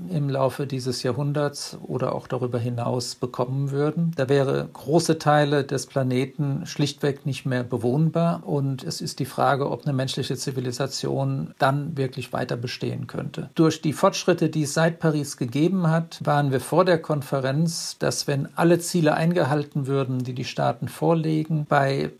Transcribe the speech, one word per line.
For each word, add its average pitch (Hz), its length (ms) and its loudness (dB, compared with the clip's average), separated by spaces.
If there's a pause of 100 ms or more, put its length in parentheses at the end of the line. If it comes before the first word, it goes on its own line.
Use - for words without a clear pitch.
(120)
im 147 180 0
Laufe 135 340 0
dieses 127 380 -4
Jahrhunderts 143 800 -2
oder - 320 -2
auch - 140 -8
darüber 123 320 -2
hinaus 120 560 -2
bekommen 131 560 -2
würden. 151 420 0
Da 135 140 0
wäre 139 440 2
große 160 460 2
Teile 147 460 4
des 135 220 -4
Planeten 139 800 -2
schlichtweg 143 600 -2
nicht 135 180 -4
mehr 127 200 0
bewohnbar. 156 800 2
Und 139 380 0
es 160 160 -6
ist - 180 -8
die 139 60 -2
Frage, 131 440 2
ob - 140 -6
eine 147 100 0
menschliche 135 440 -2
Zivilisation 135 1200 -2
dann 139 380 0
wirklich 131 360 -4
weiter 127 240 -4
bestehen 123 520 -6
könnte. - 480 -8
Durch 160 260 4
die 151 100 0
Fortschritte, 175 560 2
die 156 140 0
es 143 120 -2
seit 165 260 2
Paris 151 360 0
gegeben 160 540 2
hat, 165 320 -2
waren 147 300 2
wir 131 80 2
vor 160 240 2
der 170 180 4
Konferenz, 147 960 -2
dass - 300 -2
wenn 143 260 -2
alle 170 240 4
Ziele 170 360 2
eingehalten 151 720 2
würden, 131 340 0
die 127 100 -6
die 131 120 -6
Staaten 131 420 -2
vorlegen, 156 800 0
bei 139 520 2